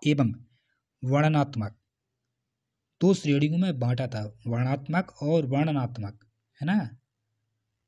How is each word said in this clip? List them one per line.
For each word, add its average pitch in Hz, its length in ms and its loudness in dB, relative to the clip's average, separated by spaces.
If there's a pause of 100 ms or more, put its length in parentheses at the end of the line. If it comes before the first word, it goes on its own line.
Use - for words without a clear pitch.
एवं 143 300 2 (680)
वर्णनात्मक 143 760 0 (1200)
दो 185 140 6
श्रेणियों 151 440 2
में 180 200 -2
बांटा 123 280 0
था, 120 160 -8 (240)
वर्णात्मक 139 680 -2 (100)
और 151 240 0
वर्णनात्मक, 135 800 -2 (360)
है 139 60 -4
ना। 196 120 0 (1080)